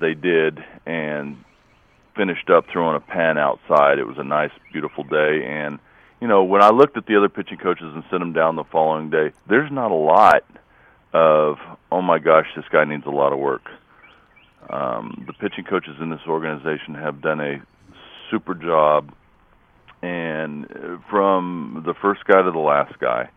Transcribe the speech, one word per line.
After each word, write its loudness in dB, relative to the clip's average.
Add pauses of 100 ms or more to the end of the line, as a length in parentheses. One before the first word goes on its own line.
they 0
did 0 (240)
and -8 (800)
finished -4
up 4
throwing 0
a -6
pen -2
outside. 2
It -4
was -12
a -8
nice, -2 (220)
beautiful -8
day, 0
and, -8 (420)
you -6
know, 4
when 2
I 8
looked 4
at -8
the 2
other 4
pitching -12
coaches -6
and -12
sent -4
them -6
down 0
the -6
following -2
day, 0 (140)
there's 0
not -4
a 0
lot 6 (720)
of, 4 (340)
"Oh 0
my 2
gosh, 4 (100)
this -12
guy 4
needs -6
a -8
lot 0
of -4
work." -4 (1000)
Um, -8
the -14
pitching -8
coaches -4
in -6
this -12
organization -6
have -8
done -2
a -6 (680)
super -6
job, 2 (920)
and, -8
uh, -14 (140)
from -2
the -4
first -2
guy 6
to 2
the -4
last 0
guy, -4